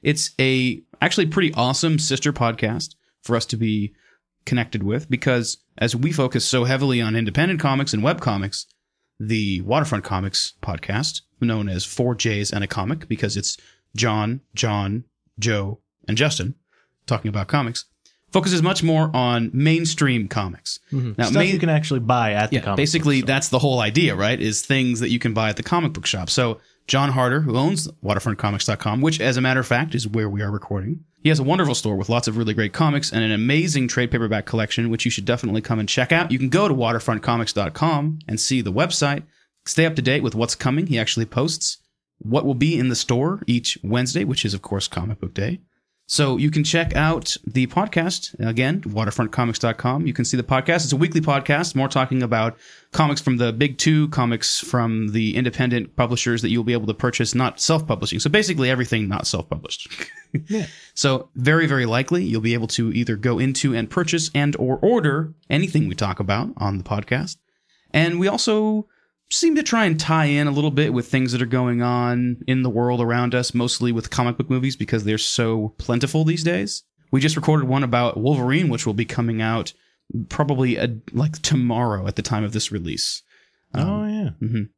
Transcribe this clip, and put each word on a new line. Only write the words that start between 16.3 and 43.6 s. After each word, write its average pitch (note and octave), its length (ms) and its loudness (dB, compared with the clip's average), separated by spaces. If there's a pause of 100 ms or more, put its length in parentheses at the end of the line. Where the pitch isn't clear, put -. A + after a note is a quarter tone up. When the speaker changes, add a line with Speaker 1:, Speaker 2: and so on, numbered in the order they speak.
Speaker 1:
talking A2 240 -2
about G2+ 180 -4
comics, B2 380 -2 (460)
focuses F#3 320 2
much F3+ 200 2
more D#3+ 320 2
on A#2+ 380 2
mainstream D3 720 2
comics. F#2 520 -6 (120)
Speaker 2:
Mm-hmm. B2+ 260 -2
Speaker 1:
Now, A#2+ 80 2
Speaker 2:
Stuff G#2 100 2
Speaker 1:
main- F3+ 180 4
Speaker 2:
you F3+ 60 2
can E3 100 2
actually D3+ 300 2
buy A#2 340 2
at G#2 160 2
the C3 80 0
Speaker 1:
Yeah, A2 60 0
Speaker 2:
comic G2 140 -2
Speaker 1:
basically, D3+ 440 2
Speaker 2:
book A2 60 -2
store. C3+ 80 2
Speaker 1:
that's C#3 140 -2
the C3 100 4
whole B2+ 200 4
idea, A2+ 360 2
right, G#2 240 0
is G#2+ 240 -2
things B2+ 380 0
that A#2+ 80 0
you A#2+ 100 2
can A#2 140 0
buy A2 160 0
at G#2+ 80 -4
the - 60 -8
comic E3 300 0
book F2 120 -8
shop. F2+ 240 -4
So A#2+ 300 0 (280)
John C3+ 240 2
Harder, C3 300 2
who B2 160 0
owns D#3 300 0 (140)
Waterfront G2+ 380 -2
comics G2+ 260 0
dot G#2 140 -2
com, A2+ 220 0
which, D#3 180 2
as A#2+ 180 2
a B2+ 40 2
matter C3 180 2
of B2 80 -2
fact, C#3+ 280 0
is A2+ 120 -2
where G#2+ 220 0
we G2+ 120 -2
are G2+ 100 -2
recording, G#2 520 -4 (200)
he D3 60 6
has D3+ 100 4
a C3+ 40 0
wonderful D3 320 4
store G#2 200 0
with F#2+ 140 -4
lots A#2 180 2
of A2 100 -2
really G#2+ 180 0
great G#2+ 180 0
comics D3+ 380 2
and A2+ 120 0
an A2 80 0
amazing C3+ 560 2
trade A#2+ 240 -2
paperback A2 340 0
collection, A2+ 440 -2
which A2+ 160 -2
you A#2+ 60 0
should G2 140 -6
definitely A2+ 360 0
come A2 180 -2
and G#2+ 100 -2
check B2 220 0
out. E3 200 2
You B2+ 80 0
can C3 100 0
go G3 180 4
to D#3 60 2
waterfront A#2 500 0
comics A#2 300 0
dot G2 200 -2
com D#3 540 0
and G#2+ 120 -4
see C3 220 0
the G2+ 120 -2
website. D3 500 0 (420)
Stay - 200 2
up D#3+ 100 0
to D3 60 -2
date B2+ 220 2
with - 100 -2
what's A2+ 220 0
coming. D3 320 0
He C#3 100 0
actually A2+ 300 0
posts D#3 500 -2 (400)
what - 280 0
will C3+ 100 2
be D3 240 2
in B2+ 100 2
the A#2+ 60 0
store C#3+ 500 0
each A#2+ 380 0